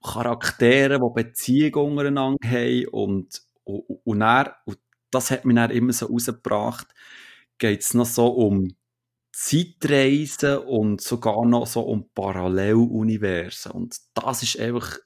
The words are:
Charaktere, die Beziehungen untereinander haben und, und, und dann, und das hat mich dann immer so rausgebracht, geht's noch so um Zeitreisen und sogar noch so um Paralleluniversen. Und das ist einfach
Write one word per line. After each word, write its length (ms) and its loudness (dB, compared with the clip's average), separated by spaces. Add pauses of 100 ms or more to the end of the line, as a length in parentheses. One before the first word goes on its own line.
Charaktere, 960 2
die 240 0
Beziehungen 680 0
untereinander 560 0
haben 400 0
und, 540 -4 (220)
und, 200 -8 (200)
und 160 0
dann, 300 4 (140)
und 140 -12 (320)
das 200 -2
hat 140 -2
mich 100 4
dann 160 4
immer 220 0
so 140 -4
rausgebracht, 840 -4 (720)
geht's 360 0
noch 120 4
so 220 2
um 460 2 (560)
Zeitreisen 1300 0
und 420 0
sogar 460 -2
noch 200 4
so 160 -4
um 320 -4
Paralleluniversen. 1600 0
Und 240 -10 (180)
das 280 -4
ist 160 -4
einfach 480 -6